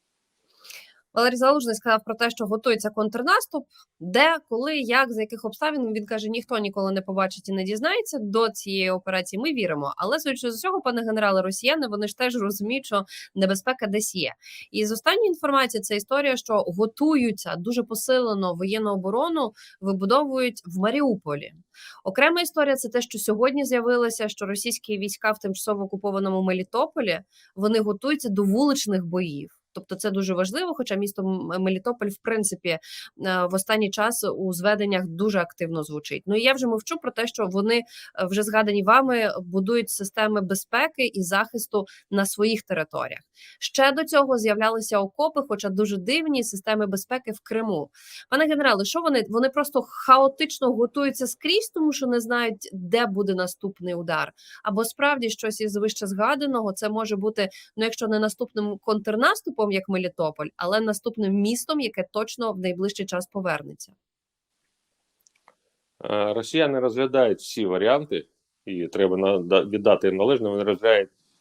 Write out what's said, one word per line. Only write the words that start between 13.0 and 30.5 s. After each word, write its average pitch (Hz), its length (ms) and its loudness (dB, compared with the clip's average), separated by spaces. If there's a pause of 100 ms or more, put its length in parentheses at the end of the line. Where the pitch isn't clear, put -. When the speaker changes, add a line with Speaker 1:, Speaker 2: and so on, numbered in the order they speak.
Speaker 1:
небезпека 190 520 0
десь 208 280 -2
є. 151 180 -4 (380)
І 214 140 -2
з 214 60 -2
останньої 381 360 2
інформації 277 540 2
це 208 140 -4
історія, 262 420 0
що - 200 -4
готуються 220 1000 0
дуже 233 280 -2
посилено 214 720 0
воєнну 202 400 -2
оборону, 233 580 0 (300)
вибудовують 240 840 0
в 180 140 -8
Маріуполі. 208 720 0 (520)
Окрема 320 380 2
історія — 285 340 2
це 247 140 -6
те, 240 120 0
що 233 180 -8
сьогодні 254 460 0
з'явилося, 233 640 0
що 208 160 -8
російські 208 520 -4
війська 208 340 -2
в 214 80 -2
тимчасово 202 440 -4
окупованому 196 600 -2
Мелітополі, 190 760 -2 (360)
вони 214 240 2
готуються 214 500 -2
до 202 140 2
вуличних 202 640 2
боїв. 165 440 -4 (280)
Тобто 190 180 -10
це 202 160 -2
дуже 190 220 -2
важливо, 240 400 -2